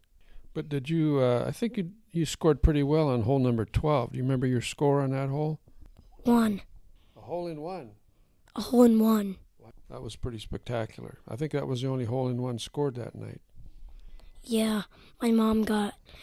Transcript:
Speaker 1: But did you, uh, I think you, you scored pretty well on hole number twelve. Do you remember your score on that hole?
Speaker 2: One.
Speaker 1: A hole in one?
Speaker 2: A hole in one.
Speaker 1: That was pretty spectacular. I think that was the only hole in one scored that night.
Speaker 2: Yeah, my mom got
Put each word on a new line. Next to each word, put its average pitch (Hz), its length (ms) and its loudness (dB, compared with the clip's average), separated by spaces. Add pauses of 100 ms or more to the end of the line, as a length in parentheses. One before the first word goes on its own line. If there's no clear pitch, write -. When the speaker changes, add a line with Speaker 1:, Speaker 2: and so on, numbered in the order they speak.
(540)
Speaker 1:
But 156 160 -6
did 143 200 -4
you, 156 300 2
uh, 123 260 4
I 139 60 -2
think 214 240 -4
you, 180 160 -4 (220)
you 165 120 0
scored - 380 2
pretty 147 180 4
well 151 280 4
on 120 140 2
hole 135 160 4
number 120 260 2
twelve. 139 480 0
Do 127 40 -8
you 131 60 -4
remember 131 240 0
your 123 140 0
score 143 400 2
on 135 100 -2
that 135 160 -2
hole? 151 320 -4 (640)
Speaker 2:
One. 226 380 2 (560)
Speaker 1:
A - 20 -20
hole 160 280 -6
in 160 120 -8
one? 156 320 -10 (640)
Speaker 2:
A 233 60 -6
hole 240 220 6
in 226 160 8
one. 214 360 2 (540)
Speaker 1:
That 131 120 -14
was 123 140 -10
pretty 117 240 -8
spectacular. 117 880 -8
I - 80 -10
think 143 160 -6
that 139 160 -2
was 127 140 -4
the 131 80 -4
only 131 160 -2
hole 127 240 -2
in 123 120 -4
one 123 160 -4
scored 139 380 -4
that 117 200 -10
night. 107 260 -14 (1000)
Speaker 2:
Yeah, 220 420 -2 (380)
my 233 100 2
mom 220 320 4
got 208 320 -2 (280)